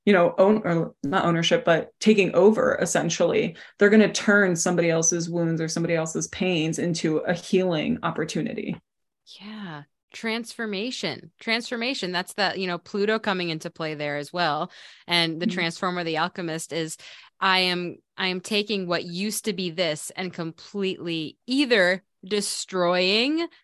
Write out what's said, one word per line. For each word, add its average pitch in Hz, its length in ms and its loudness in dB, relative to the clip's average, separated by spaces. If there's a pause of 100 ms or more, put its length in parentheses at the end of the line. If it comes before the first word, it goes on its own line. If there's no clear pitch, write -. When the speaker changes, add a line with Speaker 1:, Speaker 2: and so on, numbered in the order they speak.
Speaker 1:
you 202 80 6
know, 175 240 4
own, 214 260 4
or 165 300 0 (100)
not 190 220 0
ownership, 170 400 2
but - 340 2
taking 208 360 4
over, 196 460 6
essentially, 165 760 0 (220)
they're 202 100 6
gonna 208 220 8
turn 202 440 4
somebody 170 360 2
else's 165 380 0
wounds 165 300 0
or 160 80 -2
somebody 165 280 -2
else's 160 340 -2
pains 165 500 -2
into 165 380 0
a 180 160 -2
healing 175 680 0
opportunity. - 760 -4 (600)
Speaker 2:
Yeah. 196 420 -14 (300)
Transformation, 220 1300 -6
transformation. 226 720 -4
That's 180 220 -4
the, 190 240 0
you 190 100 -4
know, 175 100 -2
Pluto 208 400 0
coming 185 300 -2
into 160 220 -6
play 160 260 -6
there 147 220 -4
as 147 160 -10
well. 170 360 0 (380)
And 165 340 0
the 175 40 0
Speaker 1:
Mm-hmm. 180 80 0
Speaker 2:
transformer, 180 500 -2
the 160 140 -4
alchemist 160 560 -4
is, 160 240 -6 (420)
"I 190 200 4
am, 180 360 0 (220)
I 190 100 -2
am 185 140 -2
taking 202 460 -2
what 170 180 -2
used 190 400 -6
to 214 80 -2
be 180 160 -4
this 160 480 -4
and 180 160 -6
completely 170 1040 -6 (100)
either 233 560 2 (220)
destroying 202 1200 0 (160)